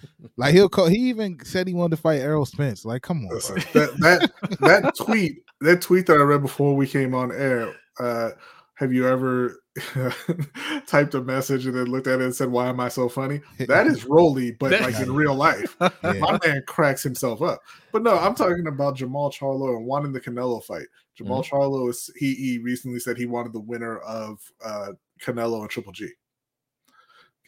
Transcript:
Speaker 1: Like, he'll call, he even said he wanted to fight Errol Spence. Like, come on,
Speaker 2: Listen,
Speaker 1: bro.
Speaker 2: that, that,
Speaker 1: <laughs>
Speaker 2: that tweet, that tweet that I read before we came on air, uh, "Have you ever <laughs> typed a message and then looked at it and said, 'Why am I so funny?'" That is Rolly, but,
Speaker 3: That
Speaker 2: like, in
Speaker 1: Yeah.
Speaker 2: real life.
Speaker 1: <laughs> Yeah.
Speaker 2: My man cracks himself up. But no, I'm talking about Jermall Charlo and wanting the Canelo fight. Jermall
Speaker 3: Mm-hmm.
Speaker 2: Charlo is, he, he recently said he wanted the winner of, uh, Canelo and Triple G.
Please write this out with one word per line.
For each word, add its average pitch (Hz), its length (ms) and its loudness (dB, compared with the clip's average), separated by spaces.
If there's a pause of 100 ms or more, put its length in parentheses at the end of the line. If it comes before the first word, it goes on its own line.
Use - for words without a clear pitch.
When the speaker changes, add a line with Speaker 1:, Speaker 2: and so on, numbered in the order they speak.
(380)
Speaker 1:
Like, 139 160 4
he'll 190 160 10
call, 190 160 2
he 226 240 4
even 214 340 -4
said 185 240 -2
he 185 60 -4
wanted 175 240 0
to - 40 -10
fight 156 200 2
Errol 147 240 0
Spence. 127 400 -6
Like, 120 160 -6
come 156 240 -6
on, 90 80 -8
Speaker 2:
Listen, 101 220 -6 (180)
Speaker 1:
bro. - 140 6
Speaker 2:
that, - 120 -10
that, 185 600 2
Speaker 1:
<laughs> - 20 -
Speaker 2:
that 196 340 6
tweet, 208 480 -2 (180)
that 175 200 6
tweet 180 240 2
that 156 120 6
I 143 60 8
read 143 200 4
before 143 320 0
we 139 120 2
came 131 280 0
on 127 160 -4
air, 120 420 -2 (260)
uh, 117 300 -2 (460)
"Have 131 180 -2
you 127 140 2
ever 127 520 0 (160)
<laughs> 175 1120 -4
typed 143 280 2
a 131 60 -2
message 131 440 -2
and 127 100 -4
then 127 100 -2
looked 127 220 -4
at 127 140 2
it - 20 0
and 127 120 -2
said, 131 140 -2
'Why 123 180 0
am 127 120 -4
I 123 80 -2
so 123 220 -2
funny?'" 139 320 -6 (260)
That 143 200 4
is 117 180 0
Rolly, 135 460 4
but, 135 180 -2
Speaker 3:
That - 140 4
Speaker 2:
like, 117 120 -2
in 127 160 -2
Speaker 1:
Yeah. 135 60 0
Speaker 2:
real 147 180 2
life. 156 420 0
Speaker 1:
<laughs> 180 140 2 (120)
Yeah. 180 100 -2
Speaker 2:
My 196 320 0
man 143 220 0
cracks 143 360 0
himself 123 380 -4
up. 160 180 -2 (320)
But 220 120 -2
no, 220 140 4
I'm 196 180 0
talking 175 320 0
about 143 300 -2
Jermall 135 360 -6
Charlo 135 420 -4
and 113 100 -10
wanting 139 280 -4
the 131 80 -10
Canelo 120 420 -6
fight. 85 240 -12 (320)
Jermall 127 240 -6
Speaker 3:
Mm-hmm. 139 120 -6
Speaker 2:
Charlo 135 340 0
is, - 280 -10
he, 139 180 -2
he 127 240 -4
recently 123 400 -8
said 120 180 -6
he 120 80 -6
wanted 120 280 -8
the 113 60 -10
winner 117 400 -10
of, 110 400 -12 (240)
uh, 104 280 -10 (300)
Canelo 117 400 -4
and 107 80 -10
Triple 98 240 -12
G. 92 160 -14 (1400)